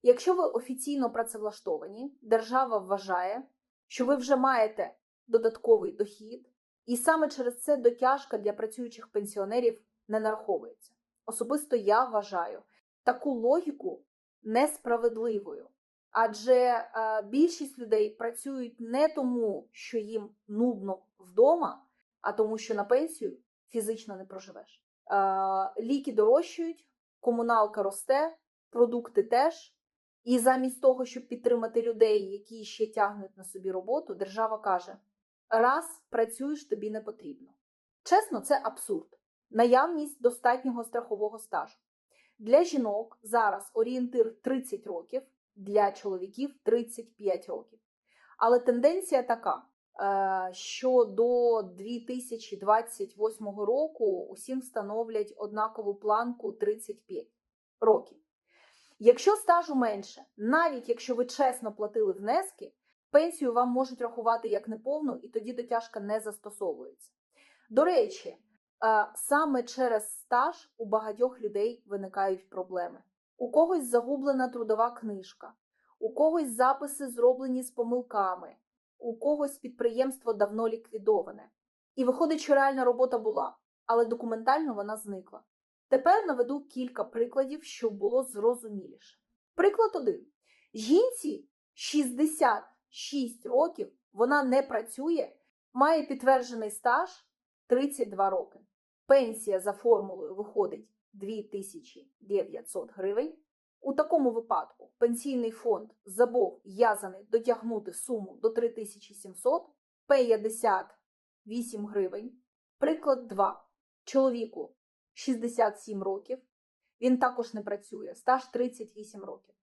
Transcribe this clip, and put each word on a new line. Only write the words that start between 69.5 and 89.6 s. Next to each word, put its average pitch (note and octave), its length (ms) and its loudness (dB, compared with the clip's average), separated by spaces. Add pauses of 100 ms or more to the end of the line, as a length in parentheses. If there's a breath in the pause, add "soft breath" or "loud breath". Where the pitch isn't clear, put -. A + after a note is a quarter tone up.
через A#3 580 -2
стаж C4+ 560 0
у A3+ 80 -8
багатьох A3 560 -2
людей G#3+ 460 -4
виникають G3 640 -4
проблеми. F#3 520 -8 (340)
У B3 140 -6
когось E4 360 4
загублена C4 640 0
трудова A3+ 420 0
книжка, G#3 600 -12 (460)
у A3+ 160 -4
когось D#4 360 2
записи C4+ 580 0
зроблені B3+ 540 2
з B3 80 -14
помилками, A#3 840 -4 (420)
у A#3 180 -8
когось C#4+ 420 -2
підприємство B3 720 -2
давно G#3 360 0
ліквідоване. G#3+ 800 -2 (440)
І C4+ 100 -2
виходить, D4+ 360 2
що C#4+ 140 2
реальна C4+ 300 2
робота B3 340 2
була, - 380 -4 (300)
але A#3 180 4
документально A#3 680 -2
вона G#3 220 -6
зникла. G3+ 460 -14 (460)
Тепер F4+ 380 4
наведу C4+ 340 -2
кілька B3+ 440 -8
прикладів, C4+ 600 -4
щоб A3 300 -6
було A#3 280 0
зрозуміліше. G#3+ 960 -4 (360)
Приклад G4+ 420 4